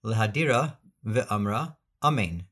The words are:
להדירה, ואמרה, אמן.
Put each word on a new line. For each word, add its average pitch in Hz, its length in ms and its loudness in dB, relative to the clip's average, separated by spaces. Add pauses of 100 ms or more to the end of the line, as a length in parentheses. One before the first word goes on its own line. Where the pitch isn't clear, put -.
להדירה, 117 600 2 (380)
ואמרה, 107 640 0 (400)
אמן. 98 320 0 (140)